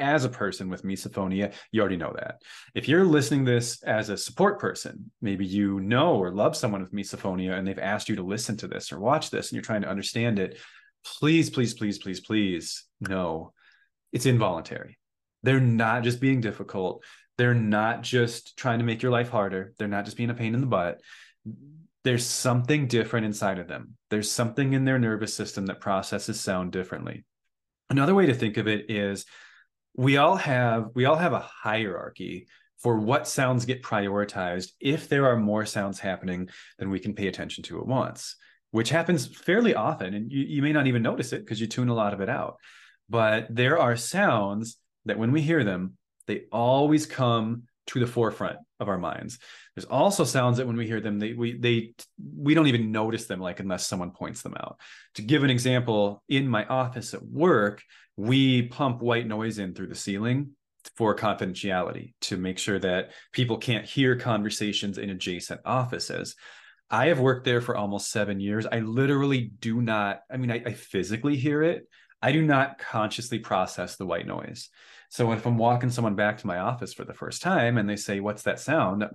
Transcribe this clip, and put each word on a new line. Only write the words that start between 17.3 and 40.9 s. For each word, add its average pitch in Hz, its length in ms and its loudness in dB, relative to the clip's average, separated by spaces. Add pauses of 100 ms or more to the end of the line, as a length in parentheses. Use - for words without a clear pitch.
They're 123 180 4
not 110 480 2
just - 560 -2
trying 117 220 0
to 117 40 0
make 113 160 0
your 127 120 2
life 120 160 2
harder. 98 500 -2
They're 104 80 -4
not 101 200 -4
just 107 100 -12
being 120 140 -2
a 117 40 -4
pain 113 200 -2
in 127 60 2
the 139 60 0
butt. 90 340 0 (1040)
There's 120 240 2
something 127 640 2
different 113 380 2
inside 101 340 -2
of 82 80 -12
them. 65 280 -12 (140)
There's 107 180 0
something 127 440 0
in 135 120 2
their 131 140 4
nervous 110 360 0
system 101 320 -6
that 92 140 -6
processes 101 600 -2
sound 90 320 -2
differently. 92 520 -8 (680)
Another 139 240 4
way 196 120 8
to 127 80 6
think 113 240 -2
of 107 100 0
it 107 220 -2
is 101 340 -2 (720)
we 139 220 4
all 170 180 6
have, 123 580 2
we 123 120 2
all 156 100 6
have 165 160 2
a 107 60 0
hierarchy 92 1080 -6 (340)
for 117 180 2
what 123 280 2
sounds 127 380 2
get 123 180 -4
prioritized 98 960 -2
if 147 300 -2
there 139 160 4
are 120 140 6
more 107 260 0
sounds 101 340 -4
happening 90 520 -6 (280)
than 98 120 -6
we 95 100 -2
can 104 140 -6
pay 98 140 -2
attention 87 360 -8
to 82 140 -10
at 82 80 -8
once, - 500 -4 (360)
which 113 180 2
happens 165 440 2
fairly 196 400 4
often. 107 380 -2
And 110 180 -4
you, 139 120 0
you 147 180 -2
may 151 120 4
not 147 140 4
even 120 140 4